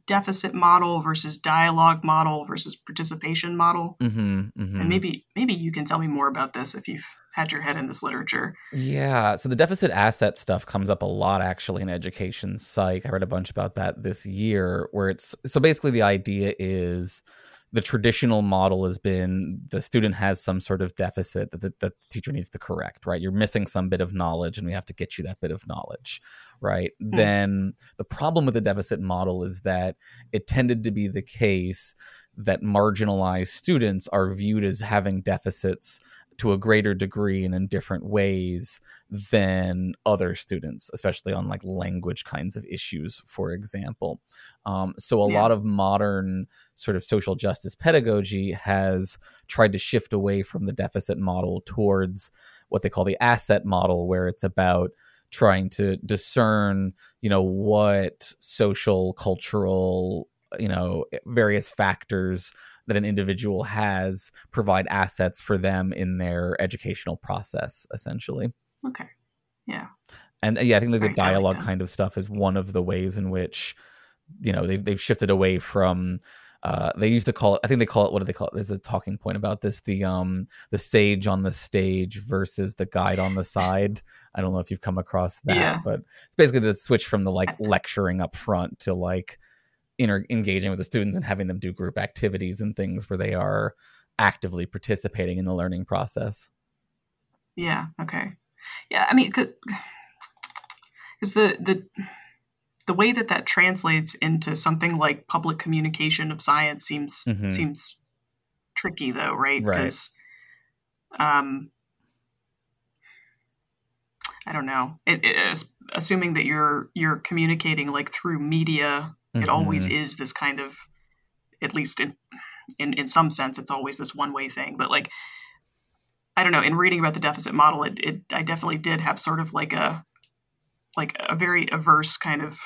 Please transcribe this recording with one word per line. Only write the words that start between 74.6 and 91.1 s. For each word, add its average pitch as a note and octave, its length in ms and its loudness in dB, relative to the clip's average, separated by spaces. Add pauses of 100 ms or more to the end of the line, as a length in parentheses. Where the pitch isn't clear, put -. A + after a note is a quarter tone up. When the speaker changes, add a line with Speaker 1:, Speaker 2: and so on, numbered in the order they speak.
Speaker 2:
they've, F#2+ 160 0
they've G2 160 0
shifted - 300 0
away F#2+ 300 4
from, F2+ 600 0 (420)
uh, - 340 -2
they G#2+ 120 2
used A#2 180 4
to A#2+ 80 0
call G2+ 220 4
it, - 60 -4
I - 60 0
think C3 100 4
they A#2 60 4
call G#2 220 4
it, - 80 -2
what G2+ 60 0
do F#2+ 40 -2
they F2 80 -2
call - 140 -6
it? - 80 -8
There's G2 160 -6
a G2 80 -4
talking G2+ 400 -6
point G2 180 -6
about G2 240 -4
this, G2+ 220 -4
the, G2 220 -2
um, F#2 420 -2 (240)
the G#2 80 0
sage G2+ 480 4
on F#2+ 160 2
the F#2 100 0
stage F#2+ 720 -2
versus F#2+ 540 -4
the F#2+ 100 -4
guide F#2+ 320 0
on F#2+ 160 0
the F#2+ 100 -2
side. G2 560 0 (340)
I G2 60 -4
don't F#2 140 -2
know F#2 60 -2
if - 100 -8
you've F2+ 100 -6
come F#2 160 -4
across F2+ 440 -2
that, F#2+ 160 0
Speaker 1:
Yeah. E2+ 280 0
Speaker 2:
but G#2 160 -2 (280)
it's - 100 -20
basically C3 220 6
the A2 120 4
switch - 320 2
from G2+ 200 0
the, F#2+ 80 0
like, F#2 180 2
Speaker 1:
I - 80 -8
Speaker 2:
lecturing F#2+ 640 0
up E2 120 -4
front F2+ 460 -2
to, F#2+ 140 -2
like, F2+ 440 -4 (640)
inter-, G2+ 300 2
engaging G2 400 0
with F#2 80 -2
the F#2 60 -4
students G#2 320 -2